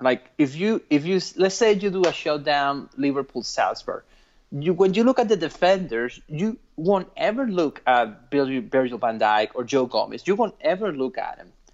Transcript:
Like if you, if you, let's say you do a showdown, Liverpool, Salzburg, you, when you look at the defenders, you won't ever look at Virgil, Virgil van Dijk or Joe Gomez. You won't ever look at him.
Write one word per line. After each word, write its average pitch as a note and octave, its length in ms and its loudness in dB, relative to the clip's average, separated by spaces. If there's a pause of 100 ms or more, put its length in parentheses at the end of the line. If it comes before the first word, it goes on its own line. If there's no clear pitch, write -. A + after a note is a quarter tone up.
Like B2+ 360 0
if C#3 200 0
you, G3+ 340 0
if D3 160 2
you, F#3 140 2 (160)
let's F#3+ 180 2
say A3 180 4
you G3+ 180 -2
do F#3 160 -2
a D#3 60 2
showdown, C#3+ 840 -2
Liverpool, C3+ 440 -2
Salzburg, - 600 -4 (500)
you, D3 220 -2
when F#3+ 180 4
you A3 120 2
look B3+ 140 4
at A#3+ 120 2
the A3 60 2
defenders, D#3 920 0
you F#3 300 -4 (180)
won't F3+ 400 0
ever G#3+ 300 -2
look F3 400 -2
at A#2+ 440 0
Virgil, C3+ 300 0
Virgil A#2+ 380 0
van A2+ 200 -2
Dijk G#2+ 360 2
or B2 100 -6
Joe C3 220 0
Gomez. A2 400 -4
You F#3+ 80 2
won't G#3 260 -2
ever F#3 320 -2
look C3 240 -6
at - 220 -8
him. - 140 -20 (220)